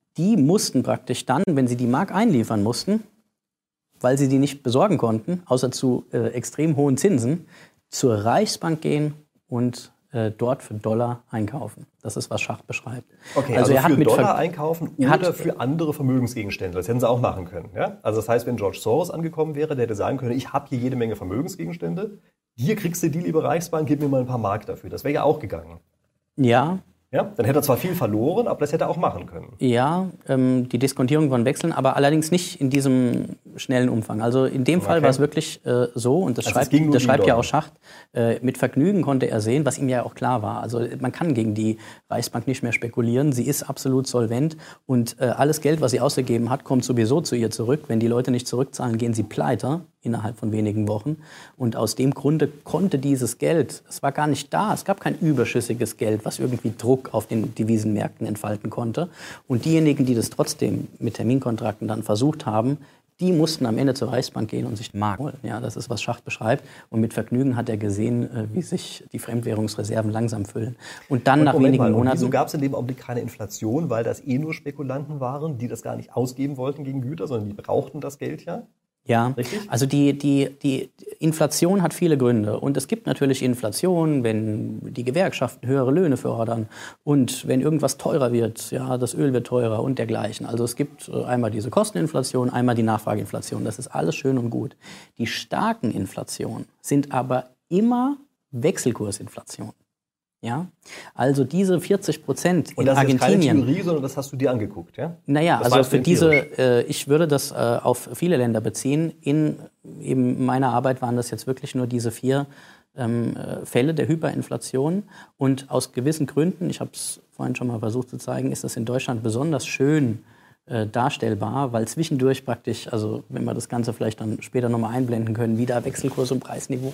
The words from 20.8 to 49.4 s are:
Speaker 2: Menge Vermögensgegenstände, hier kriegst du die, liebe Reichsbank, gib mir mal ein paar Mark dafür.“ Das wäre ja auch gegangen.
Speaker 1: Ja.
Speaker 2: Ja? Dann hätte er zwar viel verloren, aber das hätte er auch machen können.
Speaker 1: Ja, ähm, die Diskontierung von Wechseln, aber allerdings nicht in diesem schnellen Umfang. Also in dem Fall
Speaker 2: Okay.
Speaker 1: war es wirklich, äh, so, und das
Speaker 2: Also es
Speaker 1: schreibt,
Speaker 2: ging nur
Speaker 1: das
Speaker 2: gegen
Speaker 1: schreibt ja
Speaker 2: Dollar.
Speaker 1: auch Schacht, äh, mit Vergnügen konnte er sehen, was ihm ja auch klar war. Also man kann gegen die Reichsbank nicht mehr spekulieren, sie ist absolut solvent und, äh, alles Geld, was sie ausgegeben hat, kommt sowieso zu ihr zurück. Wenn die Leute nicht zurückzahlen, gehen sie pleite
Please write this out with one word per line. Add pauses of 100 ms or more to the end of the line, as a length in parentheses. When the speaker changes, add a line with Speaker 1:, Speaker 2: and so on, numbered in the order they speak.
Speaker 2:
Menge
Vermögensgegenstände, (380)
hier
kriegst
du
die,
liebe
Reichsbank,
gib
mir
mal
ein
paar
Mark
dafür.“
Das
wäre
ja
auch
gegangen. (560)
Speaker 1:
Ja. (320)
Speaker 2:
Ja?
Dann
hätte
er
zwar
viel
verloren,
aber
das
hätte
er
auch
machen
können.
Speaker 1:
Ja, (180)
ähm,
die
Diskontierung
von
Wechseln,
aber
allerdings
nicht
in
diesem (180)
schnellen
Umfang.
Also
in
dem
Fall
Speaker 2:
Okay.
Speaker 1:
war
es
wirklich,
äh,
so,
und
das
Speaker 2:
Also
es
Speaker 1:
schreibt,
Speaker 2:
ging
nur
Speaker 1:
das
Speaker 2:
gegen
Speaker 1:
schreibt
ja
Speaker 2:
Dollar.
Speaker 1:
auch
Schacht, (420)
äh,
mit
Vergnügen
konnte
er
sehen,
was
ihm
ja
auch
klar
war.
Also (200)
man
kann
gegen
die (320)
Reichsbank
nicht
mehr
spekulieren,
sie
ist
absolut
solvent (300)
und,
äh,
alles
Geld,
was
sie
ausgegeben
hat,
kommt
sowieso
zu
ihr
zurück.
Wenn
die
Leute
nicht
zurückzahlen,
gehen
sie
pleite (200)